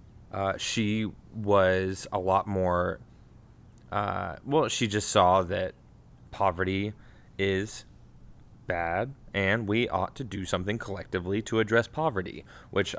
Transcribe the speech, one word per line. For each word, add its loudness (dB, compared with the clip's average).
uh, -2
she 0
was 4
a 0
lot 2
more, 0
uh, -4
well, 0
she -2
just 0
saw 6
that -4
poverty 0
is -2
bad, -2
and 0
we 0
ought -2
to -10
do -8
something -2
collectively -4
to -2
address 2
poverty, -4
which 0